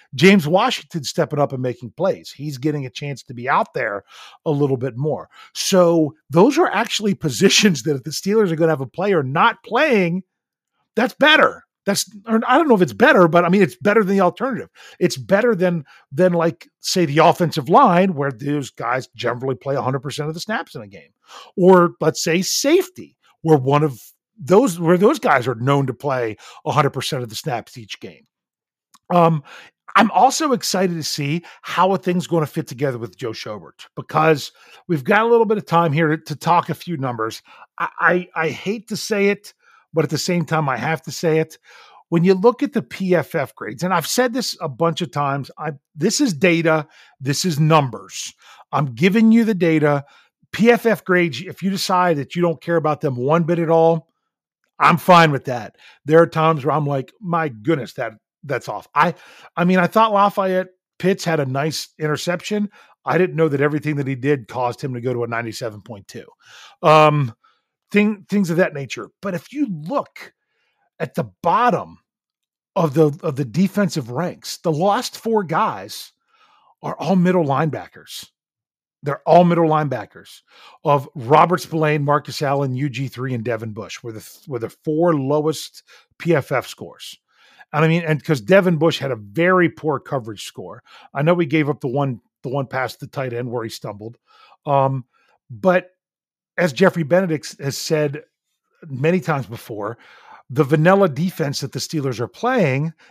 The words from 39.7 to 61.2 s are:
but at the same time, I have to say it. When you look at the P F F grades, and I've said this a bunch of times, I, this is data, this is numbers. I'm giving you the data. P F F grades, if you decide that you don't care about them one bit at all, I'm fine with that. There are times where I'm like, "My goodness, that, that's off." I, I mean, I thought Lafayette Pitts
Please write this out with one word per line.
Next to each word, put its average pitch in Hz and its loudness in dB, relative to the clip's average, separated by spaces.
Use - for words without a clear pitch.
but 156 0
at 135 -4
the 151 -4
same 175 -2
time, 156 -2
I 127 -4
have 151 -4
to - -16
say 160 0
it. 160 -6
When 170 2
you 190 2
look 233 0
at - -6
the 220 -2
P 180 -4
F - -4
F 143 -6
grades, 107 -10
and 180 -2
I've 170 -2
said 254 -2
this 247 -6
a 165 -8
bunch 160 -2
of 170 -6
times, 139 -4
I, 156 -8
this 180 -2
is 254 0
data, 165 0
this 135 -4
is 160 -2
numbers. 139 0
I'm 139 -2
giving 202 4
you 233 4
the 214 0
data. 151 2
P 226 2
F 233 2
F 214 0
grades, 175 0
if 185 -14
you 190 -2
decide 180 0
that 135 -8
you 175 0
don't 170 0
care 170 -2
about 151 0
them 131 -2
one 147 2
bit 165 0
at 165 -2
all, 165 4
I'm 156 6
fine 165 6
with 135 -4
that. 120 -8
There 156 6
are 165 6
times 160 0
where 147 0
I'm 147 0
like, 139 -4
"My 170 -4
goodness, 131 -4
that, 117 -8
that's 127 -6
off." 107 -10
I, 160 2
I 170 0
mean, 185 4
I 175 2
thought 220 2
Lafayette 190 0
Pitts 190 0